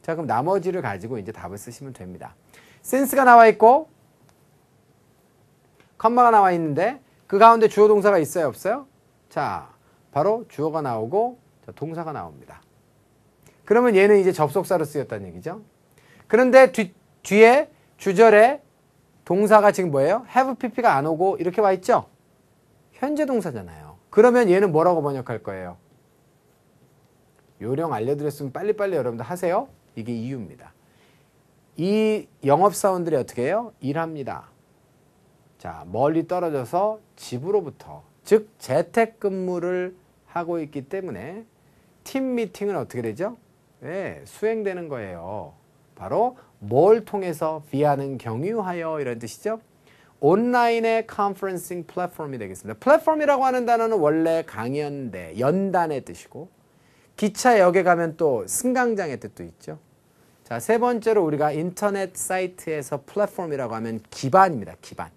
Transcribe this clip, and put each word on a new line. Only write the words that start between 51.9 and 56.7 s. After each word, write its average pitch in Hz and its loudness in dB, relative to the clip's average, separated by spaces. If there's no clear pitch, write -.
되겠습니다. 101 -12
플랫폼이라고 294 2
하는 254 -2
단어는 226 0
원래 160 0
강연대, 117 -8
연단의 170 -2
뜻이고 - -18